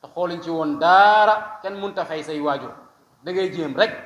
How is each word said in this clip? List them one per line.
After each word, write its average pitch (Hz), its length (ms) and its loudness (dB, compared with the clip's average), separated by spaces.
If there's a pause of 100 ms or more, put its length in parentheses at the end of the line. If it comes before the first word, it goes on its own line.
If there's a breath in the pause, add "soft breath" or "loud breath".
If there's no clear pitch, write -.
te 139 60 -20
xooluñ 170 340 -6
ci 165 80 -12
woon 156 300 -2
dara, 208 800 4
kenn 196 180 -10
mënta 185 260 -6
fay 160 180 -8
say 151 160 -8
waajur. 139 320 -4 (520)
Da 175 80 -10
ngay 185 220 -4
jéem 147 220 -8
rek 208 160 0 (140)